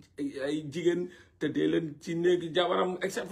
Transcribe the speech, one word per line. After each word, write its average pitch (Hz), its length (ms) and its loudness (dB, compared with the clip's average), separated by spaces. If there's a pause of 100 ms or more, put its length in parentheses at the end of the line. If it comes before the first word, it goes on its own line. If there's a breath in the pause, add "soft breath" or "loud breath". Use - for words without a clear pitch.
(180)
ay, 143 160 -6 (100)
ay 156 260 -2
jigéen 175 360 2 (320 loud breath)
tëddee 156 280 0
leen 160 320 0
ci 170 160 -6
néegi 170 400 2
jabaram, 180 460 2
et 190 80 0
cetera. 190 240 -6